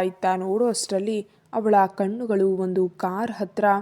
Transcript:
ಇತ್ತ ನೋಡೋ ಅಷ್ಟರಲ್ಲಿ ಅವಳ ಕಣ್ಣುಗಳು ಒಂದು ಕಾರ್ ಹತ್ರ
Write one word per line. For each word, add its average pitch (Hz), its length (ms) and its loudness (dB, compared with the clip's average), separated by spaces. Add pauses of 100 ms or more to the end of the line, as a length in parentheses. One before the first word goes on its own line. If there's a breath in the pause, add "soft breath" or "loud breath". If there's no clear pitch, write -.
ಇತ್ತ 185 200 -6 (120)
ನೋಡೋ 190 320 0
ಅಷ್ಟರಲ್ಲಿ 208 600 -4 (240 soft breath)
ಅವಳ 214 220 2 (120)
ಕಣ್ಣುಗಳು 196 720 0
ಒಂದು 185 320 0
ಕಾರ್ 190 420 -4
ಹತ್ರ 208 340 -4 (180)